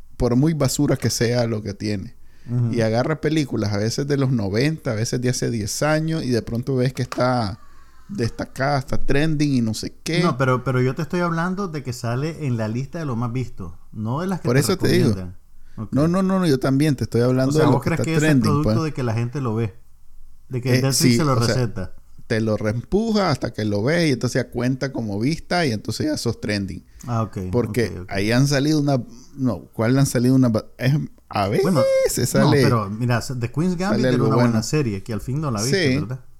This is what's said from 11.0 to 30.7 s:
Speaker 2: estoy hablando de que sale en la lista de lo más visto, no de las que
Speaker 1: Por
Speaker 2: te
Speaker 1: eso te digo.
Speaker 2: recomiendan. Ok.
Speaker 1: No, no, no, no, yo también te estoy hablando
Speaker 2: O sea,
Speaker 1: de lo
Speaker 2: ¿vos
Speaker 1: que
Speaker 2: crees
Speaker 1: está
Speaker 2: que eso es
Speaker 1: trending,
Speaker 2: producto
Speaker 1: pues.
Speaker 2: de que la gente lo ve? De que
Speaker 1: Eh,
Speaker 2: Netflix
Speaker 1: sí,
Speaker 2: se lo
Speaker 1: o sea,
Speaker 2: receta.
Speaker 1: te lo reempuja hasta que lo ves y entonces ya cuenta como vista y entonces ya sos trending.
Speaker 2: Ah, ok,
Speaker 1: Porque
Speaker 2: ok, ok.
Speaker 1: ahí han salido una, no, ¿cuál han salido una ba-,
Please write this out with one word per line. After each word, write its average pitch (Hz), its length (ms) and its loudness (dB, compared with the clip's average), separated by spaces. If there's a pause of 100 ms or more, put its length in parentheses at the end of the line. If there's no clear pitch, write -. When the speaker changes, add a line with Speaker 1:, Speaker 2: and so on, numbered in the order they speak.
Speaker 2:
estoy 175 180 -2
hablando 175 480 -2
de 151 140 -8
que 123 100 -6
sale 143 520 -4
en 123 120 0
la 110 100 -2
lista 127 320 -6
de 165 60 -6
lo 127 100 -4
más 120 160 -2
visto, 120 460 -6 (140)
no 110 300 -4
de 185 60 -4
las 190 140 -4
que - 60 -4
Speaker 1:
Por 120 80 2
Speaker 2:
te 131 40 6
Speaker 1:
eso 185 180 2
te - 120 0
digo. 143 200 4
Speaker 2:
recomiendan. 92 280 -4 (400)
Ok. 110 160 -8
Speaker 1:
No, 147 140 4
no, 180 140 2
no, 190 180 2
no, 185 60 2
yo 135 140 4
también 139 360 2
te 113 100 -2
estoy 117 160 0
hablando 127 280 2
Speaker 2:
O 143 40 0
sea, 156 120 4
Speaker 1:
de - 20 6
lo 131 80 4
Speaker 2:
¿vos - 60 0
Speaker 1:
que - 80 -2
Speaker 2:
crees 165 120 0
Speaker 1:
está - 20 -2
Speaker 2:
que 160 120 -2
eso 156 40 2
es 147 40 2
Speaker 1:
trending, 143 280 4
Speaker 2:
producto 143 220 2
Speaker 1:
pues. 110 100 2
Speaker 2:
de 156 100 -2
que 135 100 -4
la 117 100 0
gente 120 280 -2
lo 113 140 -2
ve? 113 180 0 (760)
De 123 120 -4
que 127 80 -2
Speaker 1:
Eh, 127 120 4
Speaker 2:
Netflix 135 160 2
Speaker 1:
sí, 120 200 4
Speaker 2:
se 156 60 2
lo 135 120 4
Speaker 1:
o 117 60 2
sea, 117 140 2
Speaker 2:
receta. 110 380 -2 (340)
Speaker 1:
te 110 140 0
lo 107 160 0
reempuja 185 720 0
hasta 135 220 -2
que 107 120 -4
lo 101 180 0
ves 160 260 2
y 131 40 2
entonces 123 300 -2
ya - 80 -8
cuenta 127 400 -2
como 104 280 -4
vista 160 460 -2
y 127 60 0
entonces 107 360 -4
ya - 100 -2
sos - 240 -4
trending. 98 440 -6 (220)
Speaker 2:
Ah, 113 160 -2
ok, 104 140 -8 (140)
Speaker 1:
Porque 113 360 0
Speaker 2:
ok, 90 160 -10
ok. 98 80 -14
Speaker 1:
ahí 101 200 0
han 131 160 4
salido 147 320 0
una, 139 220 0 (340)
no, 127 260 -2 (120)
¿cuál 117 240 2
han 139 80 4
salido 127 300 2
una 131 140 6
ba-, 110 160 0 (120)